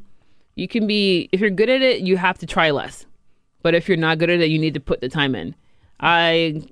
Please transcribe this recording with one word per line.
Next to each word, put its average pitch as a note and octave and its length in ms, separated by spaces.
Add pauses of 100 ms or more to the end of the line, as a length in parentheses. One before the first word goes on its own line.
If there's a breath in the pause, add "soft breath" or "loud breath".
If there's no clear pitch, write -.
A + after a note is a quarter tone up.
(560)
You F#3 120
can G#3+ 200
be, G3 440
if F#3 80
you're G#3+ 100
good G3+ 200
at C4 120
it, B3+ 200
you F#3 160
have F#3 220
to E3+ 60
try D#3+ 260
less. - 340 (560)
But E3 120
if E3+ 140
you're F#3 100
not D#3+ 200
good E3+ 120
at F3 120
it, D#3+ 80
you D#3 100
need D#3 140
to C#3+ 80
put - 180
the B2+ 80
time C#3 260
in. F2 220 (460)
I E3 600 (100)